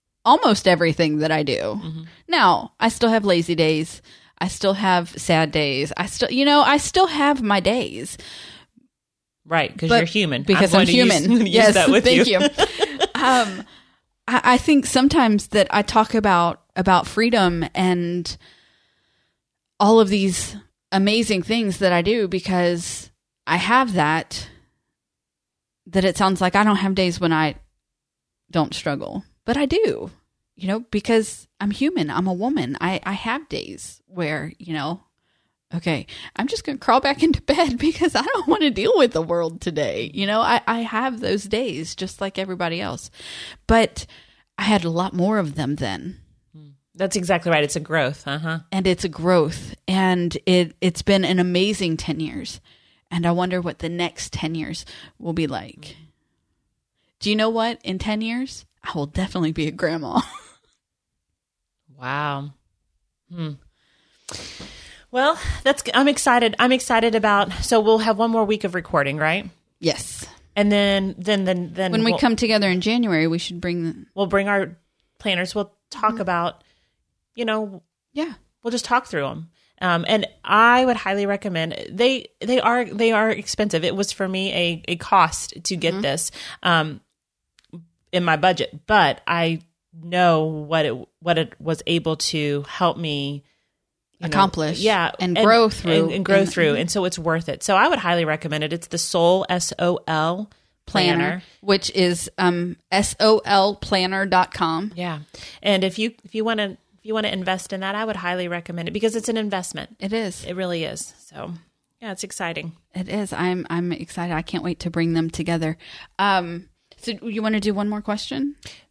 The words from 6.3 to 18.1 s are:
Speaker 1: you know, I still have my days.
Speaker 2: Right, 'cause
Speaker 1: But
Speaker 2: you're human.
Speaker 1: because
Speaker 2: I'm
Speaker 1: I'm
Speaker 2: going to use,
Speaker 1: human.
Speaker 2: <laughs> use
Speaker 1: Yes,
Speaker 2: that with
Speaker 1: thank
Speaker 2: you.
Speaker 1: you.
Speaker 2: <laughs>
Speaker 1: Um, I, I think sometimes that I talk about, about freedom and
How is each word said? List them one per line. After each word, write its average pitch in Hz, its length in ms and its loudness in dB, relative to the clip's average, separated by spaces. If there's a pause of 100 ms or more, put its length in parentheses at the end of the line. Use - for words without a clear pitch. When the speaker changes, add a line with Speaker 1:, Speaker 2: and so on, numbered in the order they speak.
Speaker 1:
you 262 160 2
know, 294 160 6
I 285 160 4
still 370 300 2
have 285 340 2
my 202 180 2
days. 180 560 -2 (1300)
Speaker 2:
Right, 156 320 -2
'cause 165 140 -2
Speaker 1:
But - 60 6
Speaker 2:
you're 165 100 4
human. 165 380 0
Speaker 1:
because 190 280 4
Speaker 2:
I'm 196 100 8
Speaker 1:
I'm - 40 6
Speaker 2:
going 240 100 4 (120)
to 208 60 6
use, - 120 4
Speaker 1:
human. 233 140 6
Speaker 2:
<laughs> 208 60 4
use 180 80 0
Speaker 1:
Yes, 220 200 8
Speaker 2:
that 185 160 6
with 208 140 4
Speaker 1:
thank 247 220 6
Speaker 2:
you. 196 140 4
Speaker 1:
you. 294 100 4
Speaker 2:
<laughs> - 80 -6 (580)
Speaker 1:
Um, 240 480 2 (640)
I, 240 160 0
I 247 140 6
think 277 280 4
sometimes 254 640 4
that 202 220 4
I 208 120 2
talk 220 320 2
about, 185 480 2 (140)
about 185 300 4
freedom 196 580 2 (100)
and 175 600 0 (1400)